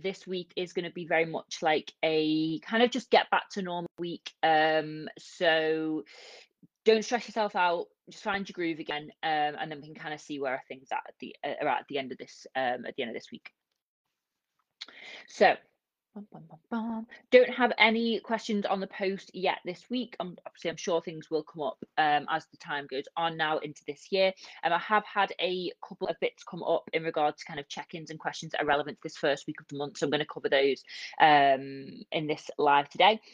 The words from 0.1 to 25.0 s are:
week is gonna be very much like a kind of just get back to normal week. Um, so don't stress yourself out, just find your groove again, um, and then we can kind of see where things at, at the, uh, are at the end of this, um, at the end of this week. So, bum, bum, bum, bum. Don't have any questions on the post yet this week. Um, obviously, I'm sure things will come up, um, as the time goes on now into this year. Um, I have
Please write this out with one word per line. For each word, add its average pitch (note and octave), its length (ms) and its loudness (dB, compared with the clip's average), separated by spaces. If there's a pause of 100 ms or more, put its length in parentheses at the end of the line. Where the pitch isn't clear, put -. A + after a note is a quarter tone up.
week F3+ 300 -8
is F3+ 180 -6
gonna F3 180 -4
be F3 160 -10
very E3 200 2
much - 360 -8
like D#3 300 0 (120)
a D#3 560 2
kind A3+ 220 0
of A#3+ 80 6
just - 200 -6
get - 200 6
back - 200 0
to G3+ 120 -6
normal F3 360 -6
week. F3 340 -8 (100)
Um, D#3 680 2 (100)
so D#3+ 840 0 (800)
don't A3 200 6
stress A#3 220 -2
yourself G#3 300 -2
out, F3 300 2 (220)
just - 140 -20
find G3+ 260 -4
your G3 60 -14
groove E3 240 -2
again, D3+ 320 -8 (140)
um, D3+ 340 0
and D#3 120 -6
then D3 100 -10
we D3+ 80 -16
can D#3 80 -16
kind D#3 180 -10
of C#3+ 60 -10
see D3 180 -8
where C3+ 300 -2
things C3+ 240 -16
at, - 160 -4
at - 100 -18
the, - 160 -14 (100)
uh, C#3+ 180 -4
are D3 60 0
at - 200 0
the C#3 100 -4
end C3 140 -6
of C3 60 -12
this, - 360 -18
um, B2 320 -2
at - 100 -10
the C3 60 -4
end A#2 80 -6
of A#2 40 -8
this - 180 -12
week. - 180 -18 (1800)
So, F3+ 300 4 (580)
bum, G#3 180 -16
bum, D#3+ 160 -18
bum, D#3+ 100 -20 (120)
bum. A3+ 360 -6 (240)
Don't B3 200 8
have B3 260 2
any A3+ 440 4
questions G#3+ 440 -2
on G3 160 -2
the F#3+ 60 -6
post G3 480 -6
yet F#3 300 0
this F3 260 -10
week. B3 300 -6
Um, F3+ 160 -8 (100)
obviously, - 240 -8
I'm D#3+ 60 -4
sure E3+ 260 0
things D#3+ 280 -12
will D#3 120 0
come D#3+ 200 -10
up, C3+ 140 -4 (220)
um, D3 320 4
as D#3 220 -2
the D3 40 -20
time D3 320 -8
goes C#3 160 -4 (120)
on E3 200 -2
now D#3 220 0
into - 280 -10
this - 240 -10
year. F#3+ 220 4 (300)
Um, E3+ 100 2
I F3 60 4
have G#3 340 2